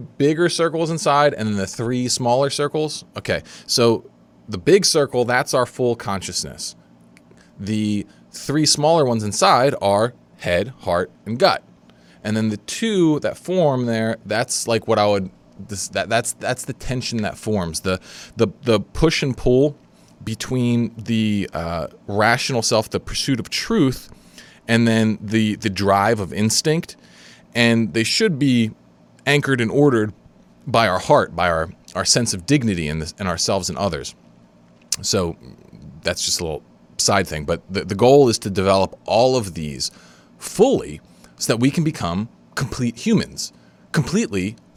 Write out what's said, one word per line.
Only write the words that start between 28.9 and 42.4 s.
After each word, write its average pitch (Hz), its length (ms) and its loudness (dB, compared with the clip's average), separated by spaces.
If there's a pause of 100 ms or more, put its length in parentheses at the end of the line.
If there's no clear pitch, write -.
anchored 139 360 2
and 110 100 -2
ordered 120 420 2 (540)
by 113 200 4
our 92 120 2
heart, 117 360 2
by 87 140 0
our, 82 220 0 (240)
our 95 100 -4
sense 120 280 0
of 87 120 -10
dignity 110 420 0
in 78 120 -4
this, 78 200 -8
in 98 80 -4
ourselves 90 420 -2
and 76 80 -8
others. 80 360 -6 (880)
So 92 360 -2 (640)
that's - 220 -6
just - 180 -4
a - 20 -8
little 78 200 -6 (380)
side 101 260 2
thing, 76 180 -8
but 82 160 -2 (100)
the, 95 140 -4
the 98 100 -6
goal 127 340 6
is 107 100 0
to 107 100 -6
develop 95 560 2
all 123 300 4
of 101 180 -4
these 73 380 -8 (460)
fully 78 640 0 (360)
so - 160 -4
that 113 40 -4
we 127 140 2
can 165 120 0
become 101 460 -4 (260)